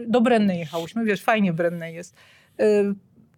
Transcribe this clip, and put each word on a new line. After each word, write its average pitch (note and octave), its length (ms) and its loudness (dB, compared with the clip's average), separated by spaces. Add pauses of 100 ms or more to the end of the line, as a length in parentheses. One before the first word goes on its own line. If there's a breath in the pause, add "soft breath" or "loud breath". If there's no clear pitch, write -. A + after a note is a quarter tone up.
do A#3 140 2
Brennej G#3 380 2
jechałyśmy, E3 460 -6
wiesz, G3+ 180 -2
fajnie G#3 300 2
w - 20 -4
Brennej E3 400 -4
jest. F3 200 -18 (460 soft breath)
Y, - 20 0 (760)